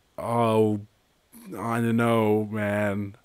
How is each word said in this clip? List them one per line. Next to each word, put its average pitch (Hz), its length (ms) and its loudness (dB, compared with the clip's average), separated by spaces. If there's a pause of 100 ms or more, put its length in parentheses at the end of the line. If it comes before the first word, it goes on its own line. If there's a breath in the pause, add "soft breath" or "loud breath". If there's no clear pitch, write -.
(180)
"Oh, 110 600 2 (800)
I 113 220 -2
don't 117 160 0
know, 110 540 2
man. 104 760 -2